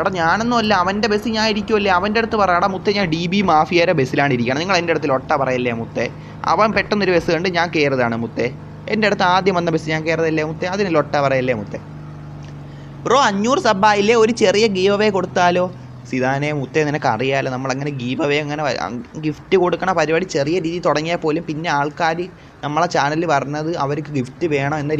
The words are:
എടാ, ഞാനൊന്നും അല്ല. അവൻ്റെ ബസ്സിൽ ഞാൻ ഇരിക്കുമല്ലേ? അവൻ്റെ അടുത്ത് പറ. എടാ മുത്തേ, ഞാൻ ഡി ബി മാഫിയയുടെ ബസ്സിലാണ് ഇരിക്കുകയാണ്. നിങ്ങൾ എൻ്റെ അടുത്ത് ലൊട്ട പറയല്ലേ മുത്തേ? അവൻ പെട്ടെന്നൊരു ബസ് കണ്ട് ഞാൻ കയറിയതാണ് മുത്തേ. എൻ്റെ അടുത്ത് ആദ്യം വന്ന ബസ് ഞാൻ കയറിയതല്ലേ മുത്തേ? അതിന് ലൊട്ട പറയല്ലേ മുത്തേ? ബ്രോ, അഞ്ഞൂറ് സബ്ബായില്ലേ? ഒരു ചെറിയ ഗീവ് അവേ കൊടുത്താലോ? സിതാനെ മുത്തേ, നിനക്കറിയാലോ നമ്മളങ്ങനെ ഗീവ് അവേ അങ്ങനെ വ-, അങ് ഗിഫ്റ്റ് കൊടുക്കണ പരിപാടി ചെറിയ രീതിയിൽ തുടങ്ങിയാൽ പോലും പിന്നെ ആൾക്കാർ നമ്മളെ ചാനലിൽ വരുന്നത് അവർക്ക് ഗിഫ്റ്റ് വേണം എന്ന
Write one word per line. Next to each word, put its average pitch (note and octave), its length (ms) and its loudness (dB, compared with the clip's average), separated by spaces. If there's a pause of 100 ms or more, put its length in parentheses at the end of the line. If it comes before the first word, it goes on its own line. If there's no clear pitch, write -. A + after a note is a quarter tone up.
എടാ, F#3+ 100 0 (120)
ഞാനൊന്നും G#3+ 380 2
അല്ല. G#3+ 120 2 (100)
അവൻ്റെ G3 300 0
ബസ്സിൽ G#3 260 0
ഞാൻ A3 140 2
ഇരിക്കുമല്ലേ? G#3 440 0
അവൻ്റെ G#3 240 0
അടുത്ത് A3+ 220 -2
പറ. F#3 160 2
എടാ G3 160 2
മുത്തേ, F3+ 240 -2
ഞാൻ G3 160 0
ഡി E3 80 -2 (100)
ബി G3+ 80 2 (100)
മാഫിയയുടെ E3+ 480 4
ബസ്സിലാണ് C#3+ 380 2
ഇരിക്കുകയാണ്. B2 260 0
നിങ്ങൾ F#3+ 180 0
എൻ്റെ E3+ 140 0
അടുത്ത് D#3 180 -2
ലൊട്ട C3 180 -2 (100)
പറയല്ലേ B2+ 400 0
മുത്തേ? A2+ 260 -4 (460)
അവൻ G3+ 240 4
പെട്ടെന്നൊരു F#3+ 380 0
ബസ് E3+ 200 2
കണ്ട് F3 220 0
ഞാൻ E3+ 180 2
കയറിയതാണ് C3+ 480 2
മുത്തേ. A#2 240 -4 (460)
എൻ്റെ G#3+ 160 0
അടുത്ത് G3 160 0 (100)
ആദ്യം F#3+ 240 2
വന്ന E3+ 160 0
ബസ് D#3+ 180 -2
ഞാൻ D#3 140 -2
കയറിയതല്ലേ D#3+ 440 0
മുത്തേ? D#3+ 240 -6
അതിന് G3+ 220 0
ലൊട്ട D3 180 0 (100)
പറയല്ലേ B2+ 360 2
മുത്തേ? - 180 -10 (1300)
ബ്രോ, B3 140 4 (100)
അഞ്ഞൂറ് G#3+ 380 0
സബ്ബായില്ലേ? G#3 560 4
ഒരു A3+ 100 4 (100)
ചെറിയ F#3+ 220 4 (120)
ഗീവ് F#3+ 220 4
അവേ G#3+ 180 4
കൊടുത്താലോ? F3+ 480 2 (460)
സിതാനെ C3+ 400 0 (100)
മുത്തേ, C#3 280 0
നിനക്കറിയാലോ C3+ 680 0
നമ്മളങ്ങനെ C3+ 360 -4 (100)
ഗീവ് B2+ 260 -4
അവേ C#3+ 160 2
അങ്ങനെ D3 220 -4
വ-, B2+ 200 -2
അങ് A#2+ 140 -8 (260)
ഗിഫ്റ്റ് D3+ 380 -2
കൊടുക്കണ F3 260 0 (100)
പരിപാടി D#3+ 260 0 (100)
ചെറിയ D3 200 0 (100)
രീതിയിൽ E3+ 220 -4
തുടങ്ങിയാൽ D#3+ 380 0
പോലും D#3+ 240 -2
പിന്നെ D#3+ 200 -4 (100)
ആൾക്കാർ D#3+ 380 -2 (460)
നമ്മളെ D#3 320 0
ചാനലിൽ D#3 380 0
വരുന്നത് D3 380 -2 (120)
അവർക്ക് D3 260 -4 (100)
ഗിഫ്റ്റ് D#3+ 260 -6 (100)
വേണം C#3+ 280 0
എന്ന D3 160 -2